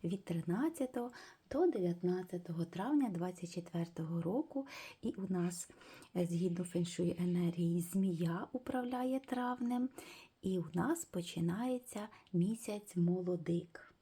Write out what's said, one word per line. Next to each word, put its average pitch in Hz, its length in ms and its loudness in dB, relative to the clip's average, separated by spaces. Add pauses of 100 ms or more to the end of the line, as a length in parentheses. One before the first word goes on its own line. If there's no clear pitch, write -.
від 185 200 -2
тринадцятого 240 880 0 (380)
до 330 160 4
дев'ятнадцятого 180 960 0
травня 240 440 2
двадцять 180 460 -4
четвертого 170 680 -2
року. 269 440 0 (360)
І 226 100 -2
у 190 200 -6
нас, 175 380 0 (460)
е, 175 100 2
згідно 175 380 0
феншуй 175 540 0
енергії, 175 640 2
змія 175 720 0
управляє 254 680 0
травнем, 247 680 0 (540)
і 185 160 2
у 170 160 0
нас 294 300 2
починається 208 1040 -2 (240)
місяць 208 640 0
молодик. 175 1040 2